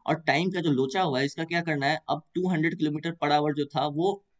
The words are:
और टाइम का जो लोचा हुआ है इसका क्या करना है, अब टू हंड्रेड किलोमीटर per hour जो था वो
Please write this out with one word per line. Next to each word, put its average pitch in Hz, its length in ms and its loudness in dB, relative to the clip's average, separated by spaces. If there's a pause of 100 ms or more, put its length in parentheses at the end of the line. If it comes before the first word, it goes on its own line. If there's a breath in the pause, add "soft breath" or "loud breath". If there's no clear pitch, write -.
और 156 80 2
टाइम 160 360 2
का 185 100 -2
जो 160 100 0
लोचा 135 320 2
हुआ 139 160 0
है 135 60 2
इसका 151 200 -4
क्या 170 160 -2
करना 151 260 -2
है, 151 140 0 (100)
अब 156 120 -2 (120)
टू 180 140 0
हंड्रेड 165 300 0
किलोमीटर 151 320 -2
per 147 220 0
hour 147 220 2
जो 143 100 -2
था 143 220 -2
वो 170 380 -2 (160)